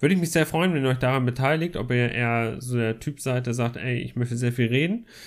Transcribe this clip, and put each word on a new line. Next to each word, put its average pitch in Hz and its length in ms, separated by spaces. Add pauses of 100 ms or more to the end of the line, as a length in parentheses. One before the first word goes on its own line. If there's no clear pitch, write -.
Würde 175 160
ich 180 40
mich 165 120
sehr 160 120
freuen, 170 300
wenn 143 80
ihr 131 80
euch 127 80
daran 131 260
beteiligt, 139 520
ob 120 160
ihr 120 180
eher 117 500
so 123 160
der 113 220
Typ - 220
seid, 127 260
der 120 80
sagt, 120 220
ey, 123 240
ich - 160
möchte 120 200
sehr 120 160
viel 123 140
reden, 165 400 (200)